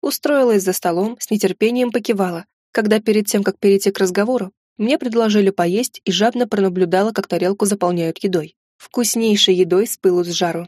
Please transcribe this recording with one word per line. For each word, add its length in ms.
Устроилась 600
за 100
столом, 460
с 120
нетерпением 600
покивала, 540
когда 300
перед 260
тем, 160
как 160
перейти 320
к 80
разговору, 540
мне 220
предложили 520
поесть 540
и 80
жадно 340
пронаблюдала, 640
как 160
тарелку 400
заполняют 520
едой. 360
Вкуснейшей 800
едой 320
с 80
пылу 260
с 60
жару. 400